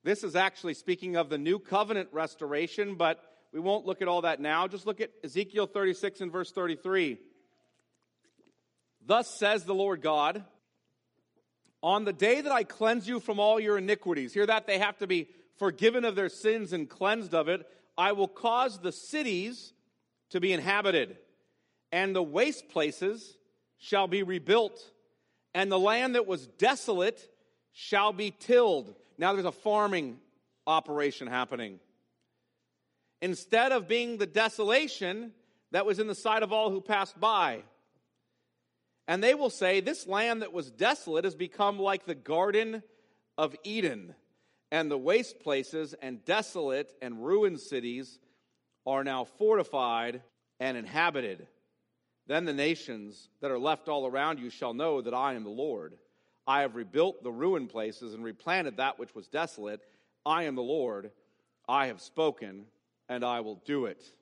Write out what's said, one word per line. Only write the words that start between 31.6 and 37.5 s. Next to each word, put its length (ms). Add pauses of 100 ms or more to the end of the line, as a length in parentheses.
Instead 520
of 140
being 300
the 100
desolation 1080 (360)
that 160
was 120
in 80
the 80
sight 280
of 100
all 180
who 100
passed 400
by. 420 (1400)